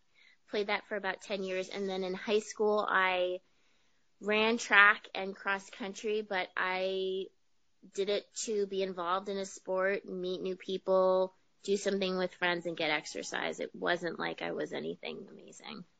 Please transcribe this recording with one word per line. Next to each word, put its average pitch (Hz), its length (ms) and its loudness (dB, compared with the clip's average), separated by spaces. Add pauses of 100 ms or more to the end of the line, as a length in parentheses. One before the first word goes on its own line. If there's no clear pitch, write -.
(500)
Played 208 180 0
that 208 200 -2
for 214 80 -4
about 190 240 -4
ten 196 240 -4
years. 185 240 -2
And 202 200 -4
then 190 140 -2
in 185 120 -4
high 214 260 0
school, 208 480 0
I 185 500 2 (840)
ran 220 360 2
track 208 560 8
and 190 220 -6
cross 196 340 -4
country, 214 580 -4
but 185 280 -2
I 190 720 -2 (680)
did 196 160 0
it 202 140 0 (200)
to 208 220 0
be 190 160 -2
involved 185 460 -2
in 196 100 -2
a 190 80 -4
sport, 190 580 -2
meet 185 380 -4
new 185 140 -4
people, 185 800 2 (280)
do 196 140 2
something 196 420 0
with 180 160 0
friends, 175 320 2
and 170 100 -4
get 156 140 0
exercise. 160 720 -4
It - 140 -4
wasn't 175 440 -2
like 165 240 -4
I 170 100 -4
was 156 200 -6
anything 156 580 -8
amazing. - 540 -16 (160)